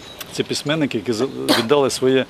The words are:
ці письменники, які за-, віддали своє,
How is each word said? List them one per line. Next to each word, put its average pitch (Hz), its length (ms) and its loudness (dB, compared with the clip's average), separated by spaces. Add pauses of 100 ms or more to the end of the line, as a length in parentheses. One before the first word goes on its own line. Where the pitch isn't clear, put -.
(320)
ці - 100 -2
письменники, 143 560 -2
які 113 140 -2
за-, 113 140 0 (320)
віддали 127 320 4
своє, 131 400 2